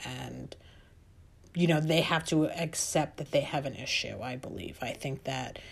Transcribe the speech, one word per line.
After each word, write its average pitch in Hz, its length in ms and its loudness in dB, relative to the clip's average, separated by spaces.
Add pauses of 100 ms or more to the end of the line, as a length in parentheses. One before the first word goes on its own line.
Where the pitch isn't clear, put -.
and, 127 500 -8 (1000)
you 170 140 6
know, 156 140 6
they 160 200 4
have 170 260 2
to 156 220 6
accept - 680 0
that 147 140 -6
they 143 100 6
have 139 240 0
an 131 100 -6
issue, - 460 -2
I 127 160 -6
believe. - 440 -8
I 143 100 -4
think 135 340 -6
that 131 340 -4 (120)